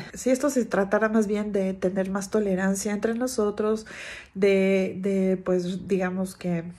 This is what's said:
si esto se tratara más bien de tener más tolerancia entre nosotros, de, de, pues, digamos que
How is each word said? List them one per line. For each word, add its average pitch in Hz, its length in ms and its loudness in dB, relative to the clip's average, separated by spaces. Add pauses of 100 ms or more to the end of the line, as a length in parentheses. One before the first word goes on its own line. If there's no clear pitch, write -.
(140)
si 240 160 0
esto 262 200 2
se 254 140 2
tratara 202 440 2
más 214 200 2
bien 208 240 -2
de 190 220 0
tener 190 360 0
más 196 200 -4
tolerancia 196 600 0
entre 226 220 0
nosotros, 220 720 -2 (480)
de, 190 680 2
de, 190 360 2
pues, 185 500 -2
digamos 185 480 -2
que 170 300 -4 (140)